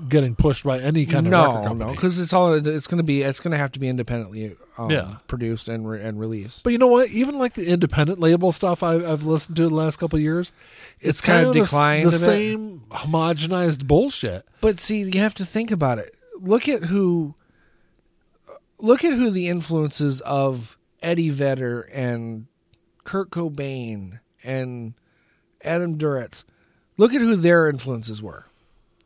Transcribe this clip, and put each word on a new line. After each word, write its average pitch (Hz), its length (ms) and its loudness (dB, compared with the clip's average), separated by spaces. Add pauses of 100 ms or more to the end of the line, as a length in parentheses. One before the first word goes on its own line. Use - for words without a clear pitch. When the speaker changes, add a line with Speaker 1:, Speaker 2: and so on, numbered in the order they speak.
Speaker 1:
getting 131 280 2
pushed 143 260 2
by 131 160 -2
any 147 260 0
kind 160 220 0
of 175 60 4
Speaker 2:
No, 165 140 8
Speaker 1:
record 110 200 0
company. 113 240 -4
Speaker 2:
no, 135 60 -8
'cause 180 240 -2
it's 170 120 -4
all, 180 220 4
it's 151 320 -2
gonna 175 160 0
be, 143 200 0
it's 135 180 -2
gonna 170 160 -4
have 139 160 -2
to 135 80 -12
be 131 80 -2
independently, 110 680 -6 (240)
um, 117 140 -4
Speaker 1:
Yeah. 101 220 -2 (120)
Speaker 2:
produced 117 420 -6
and 110 220 -8
re-, 110 100 -8
and 107 200 -8
released. 110 420 -8
Speaker 1:
But 240 100 0
you 233 60 0
know 254 80 6
what? 247 240 6
Even, 262 260 -2
like, 247 180 -2
the 185 120 -6
independent 175 540 2
label 175 320 4
stuff 175 320 -2
I've, 165 200 0
I've 156 200 -4
listened 156 320 -2
to 165 120 2
the 156 60 0
last 156 220 0
couple 165 200 -4
of 151 60 2
years, 165 300 -2 (480)
it's - 80 -2 (100)
Speaker 2:
It's - 20 -10
kinda 175 180 4
Speaker 1:
kind 170 100 6
of 247 60 2
the 233 80 6
s-, 190 80 4
Speaker 2:
declined 147 340 4
Speaker 1:
the 170 40 8
Speaker 2:
a 170 40 6
bit. 165 80 2
Speaker 1:
same 214 640 0 (100)
homogenized 160 960 0
bullshit. 147 560 2 (160)
Speaker 2:
But 214 180 2
see, 214 240 -4
you 190 180 0
have 214 140 0
to 190 100 -6
think 220 280 -4
about 135 260 0
it. - 160 -12 (260)
Look 208 280 2
at 240 160 0
who, 170 500 0 (1400)
look 233 260 4
at 330 100 4
who 240 160 2
the 185 180 -2
influences 151 760 -2
of 135 540 -2 (260)
Eddie 170 280 0
Vedder 131 520 -2 (100)
and 117 540 -6 (580)
Kurt 196 260 -6
Cobain 131 880 -8 (220)
and 127 520 -8 (680)
Adam 170 360 -2
Duritz, 139 460 -4 (520)
look 226 180 6
at 277 60 2
who 226 160 4
their 170 320 6
influences 113 540 -6
were. 69 240 -16 (600)